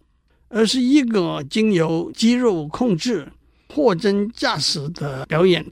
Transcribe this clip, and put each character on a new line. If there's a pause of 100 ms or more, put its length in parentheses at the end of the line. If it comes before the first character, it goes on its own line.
(480)
而
是
一
个
经
由
肌
肉
控
制、 (400)
货
真
价
实
的
表
演